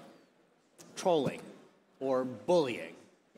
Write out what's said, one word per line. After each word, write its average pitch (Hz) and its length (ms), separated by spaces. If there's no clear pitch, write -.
trolling 160 460
or 131 240
bullying. 120 680